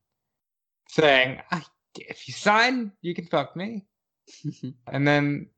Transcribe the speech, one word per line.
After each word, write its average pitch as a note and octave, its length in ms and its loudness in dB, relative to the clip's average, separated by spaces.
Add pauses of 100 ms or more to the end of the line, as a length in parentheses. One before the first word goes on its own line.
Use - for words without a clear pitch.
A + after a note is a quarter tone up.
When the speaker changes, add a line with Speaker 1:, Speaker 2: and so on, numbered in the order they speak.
(880)
Speaker 1:
saying, C3+ 520 4 (120)
"I, E3 100 -4 (360)
if - 300 -18
you C3 60 -14
sign, A3+ 580 2 (100)
you F3 120 -6
can E3+ 140 -8
fuck C#3+ 280 -2
me." G3+ 300 -10 (580)
Speaker 2:
<laughs> C#3 440 -12
Speaker 1:
And C#3 200 0
then C#3+ 400 0 (100)